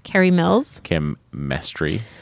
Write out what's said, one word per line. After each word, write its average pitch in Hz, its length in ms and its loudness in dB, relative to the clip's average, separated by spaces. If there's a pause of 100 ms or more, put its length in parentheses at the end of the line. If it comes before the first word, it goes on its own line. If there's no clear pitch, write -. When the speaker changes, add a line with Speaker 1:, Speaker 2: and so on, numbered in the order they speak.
Speaker 1:
Carrie 185 280 2
Mills. 180 520 2
Speaker 2:
Kim 76 340 -2 (160)
Mestry. 71 680 -4 (200)